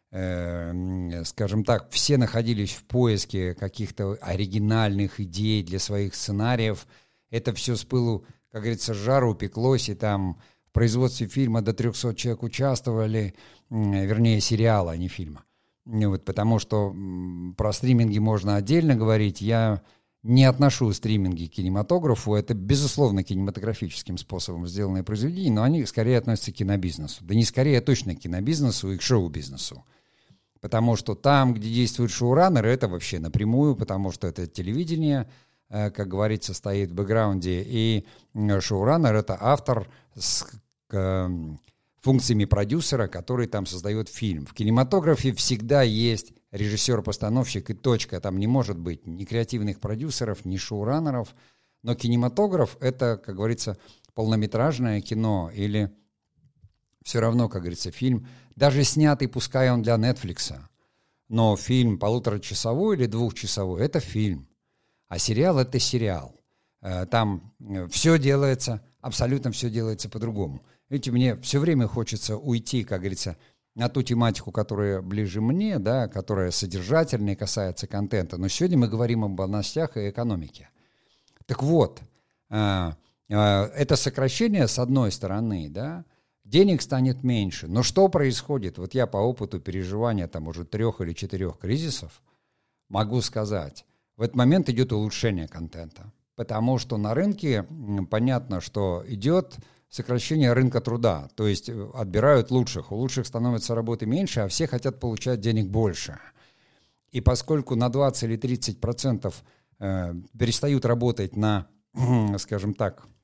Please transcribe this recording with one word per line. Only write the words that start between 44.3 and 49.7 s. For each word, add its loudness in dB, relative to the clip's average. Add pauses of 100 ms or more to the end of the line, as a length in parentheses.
В -18
кинематографе 2
всегда 2
есть 0 (200)
режиссер-постановщик -2
и -4
точка. 0
Там -4
не 0
может 0
быть -8
ни -10
креативных -4